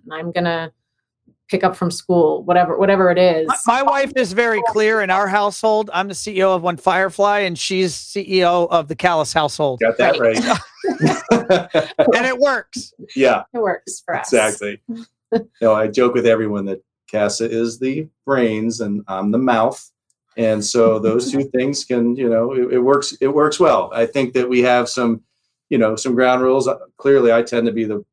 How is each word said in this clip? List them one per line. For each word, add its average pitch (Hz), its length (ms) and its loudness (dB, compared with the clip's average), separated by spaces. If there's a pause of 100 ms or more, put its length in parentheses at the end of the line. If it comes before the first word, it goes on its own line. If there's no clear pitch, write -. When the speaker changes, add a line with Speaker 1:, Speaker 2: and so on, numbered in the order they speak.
Speaker 1:
and 156 100 -18
I'm 170 180 -10
gonna 165 400 -4 (800)
pick 185 140 -2
up 185 120 0
from 175 160 -2
school, 165 520 0
whatever, 175 360 0
whatever 190 320 2
it 175 80 0
is. 165 280 2
Speaker 2:
My, 156 200 -2
my 247 160 2
wife 277 320 -2
is 233 180 -2
very 226 360 0
clear 220 320 0
in 190 100 -2
our 196 160 0
household. 208 680 0
I'm 185 140 -2
the 196 80 -10
C 202 220 -8
E 185 60 2
O 190 120 2
of 170 80 -4
One 175 140 -2
Firefly, 190 640 0
and 175 180 -2
she's 185 340 -2
C - 340 -10
E 185 180 2
O 175 200 4
of 165 220 0
the 151 80 -8
Callis 165 380 0
household. 147 480 -2
Speaker 3:
Got 113 180 0
that - 200 2
Speaker 1:
Right. 113 200 2
Speaker 3:
right. 226 200 0 (720)
<laughs> - 40 4 (840)
Speaker 2:
And 240 100 0
it 262 140 -2
works. 254 540 -2 (220)
Speaker 3:
Yeah. 127 280 2 (100)
Speaker 1:
It 240 80 -6
works - 440 -6
for 170 100 -6
us. - 180 -6
Speaker 3:
Exactly. 104 540 -2
Speaker 1:
<laughs> - 40 -12 (720)
Speaker 3:
No, 110 100 4
I 107 140 0
joke 123 260 2
with 123 140 2
everyone 107 380 0
that 98 180 -10 (280)
Casa 107 380 -2
is 117 300 -4
the 143 280 -6 (160)
brains 113 580 -2
and 101 260 -6
I'm 98 240 -4
the 117 80 2
mouth. 120 500 0 (480)
And 110 260 0
so 113 360 2
those 120 320 -2
two 139 120 -2
Speaker 1:
<laughs> 135 120 -6
Speaker 3:
things 135 300 -2
can, 120 300 0
you 131 140 -2
know, 117 240 0
it, 123 200 -2
it 127 40 2
works, 135 420 0
it 135 100 2
works 147 300 0
well. 123 360 4
I 117 100 2
think 127 280 -2
that 123 140 0
we 123 140 2
have 123 260 4
some, 117 360 -2 (460)
you 139 100 0
know, 110 160 2
some 123 180 -4
ground 127 300 2
rules. 131 240 2
Uh, - 100 -2 (200)
clearly, 131 360 4
I 117 80 4
tend 117 240 -2
to 117 80 0
be 113 120 -2
the 104 280 -6